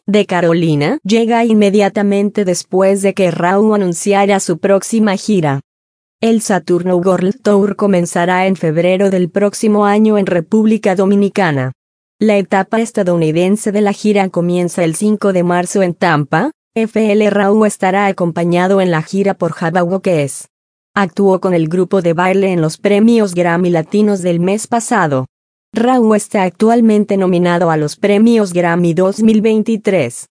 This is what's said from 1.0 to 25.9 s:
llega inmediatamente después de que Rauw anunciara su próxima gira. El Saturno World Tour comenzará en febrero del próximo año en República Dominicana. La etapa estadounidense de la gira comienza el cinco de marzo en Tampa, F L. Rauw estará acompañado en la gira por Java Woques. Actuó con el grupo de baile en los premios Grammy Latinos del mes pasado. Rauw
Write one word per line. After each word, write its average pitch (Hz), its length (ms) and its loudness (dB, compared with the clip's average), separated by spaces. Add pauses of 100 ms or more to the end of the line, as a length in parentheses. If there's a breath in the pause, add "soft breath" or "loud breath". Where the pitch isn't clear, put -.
llega 226 420 0
inmediatamente 202 960 0
después 190 580 0
de 196 120 0
que 185 180 0
Rauw 196 420 0
anunciara 196 680 0
su 165 180 -4
próxima 196 560 0
gira. 156 460 -2 (600)
El 226 200 2
Saturno 175 560 0
World 185 440 0
Tour 202 360 2
comenzará 180 680 0
en 190 100 0
febrero 175 540 0
del 180 220 0
próximo 202 540 0
año 208 320 2
en 196 80 0
República 214 680 0
Dominicana. 190 760 0 (480)
La 208 180 2
etapa 196 440 -2
estadounidense 180 920 0
de 208 100 0
la 202 120 0
gira 196 360 0
comienza 175 540 -2
el 160 120 -2
cinco 208 380 -2
de 175 100 0
marzo 175 380 -2
en 175 120 0
Tampa, 165 580 0 (240)
F 220 360 -2
L. 208 180 2
Rauw 202 360 2
estará 196 420 0
acompañado 180 760 0
en 180 100 0
la 160 100 0
gira 190 340 -2
por 165 180 -4
Java 175 300 -2
Woques. 170 680 -4 (460)
Actuó 190 460 0
con 185 140 0
el 160 140 0
grupo 185 340 -2
de 170 100 0
baile 185 400 0
en 175 80 0
los 156 160 -2
premios 208 560 2
Grammy 175 380 0
Latinos 196 500 0
del 170 180 -2
mes 196 280 -2
pasado. 175 580 -2 (480)
Rauw 226 400 2